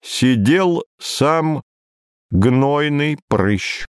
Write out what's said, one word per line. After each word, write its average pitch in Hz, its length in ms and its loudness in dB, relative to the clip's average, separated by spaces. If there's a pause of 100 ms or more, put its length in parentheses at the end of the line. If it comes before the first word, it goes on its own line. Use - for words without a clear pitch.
сидел 139 840 0 (140)
сам 156 640 -2 (680)
гнойный 143 960 2
прыщ 101 580 -2 (120)